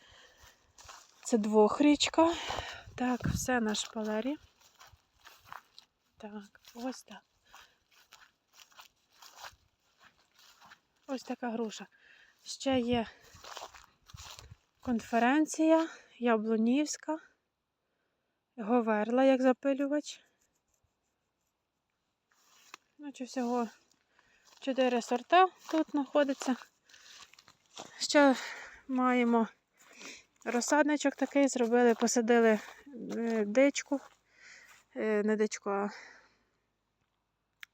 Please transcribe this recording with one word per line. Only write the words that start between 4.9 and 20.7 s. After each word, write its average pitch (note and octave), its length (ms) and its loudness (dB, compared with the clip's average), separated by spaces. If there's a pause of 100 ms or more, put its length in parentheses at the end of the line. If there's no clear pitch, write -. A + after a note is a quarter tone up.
Так, G#3 440 -18 (140)
ось A#3+ 280 -10
так. G3+ 180 -20 (3750)
Ось C4+ 160 -8
така B3 280 -8
груша. A3 360 -8 (560)
Ще - 360 -2
є A#3+ 280 0 (1700)
конференція, D4+ 1080 2 (320)
яблунівська, A#3 1000 0 (1400)
говерла A3+ 640 0
як C4+ 180 4
запилювач. C#4 800 -2 (2750)